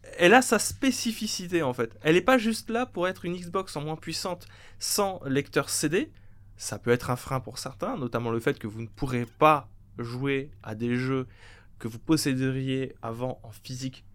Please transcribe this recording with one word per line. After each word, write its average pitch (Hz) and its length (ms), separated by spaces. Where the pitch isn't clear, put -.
elle 175 160
a 254 80
sa 240 160
spécificité, 208 1040
en 127 100
fait. 117 180
Elle 160 140
est 185 60
pas 262 160
juste 220 320
là 233 160
pour 180 220
être 190 180
une 175 100
Xbox 180 400
en 147 60
moins 156 140
puissante 170 520
sans 196 460
lecteur 139 440
C - 200
D. 214 220
Ça - 220
peut 120 100
être 127 220
un 123 40
frein 131 260
pour - 180
certains, 202 380
notamment 117 340
le 117 80
fait 143 180
que - 80
vous 110 160
ne 113 60
pourrez 123 380
pas 151 440
jouer 135 500
à 110 100
des 120 220
jeux 131 320
que 120 100
vous 117 120
posséderiez 131 1040
avant 117 400
en 113 80
physique, 127 520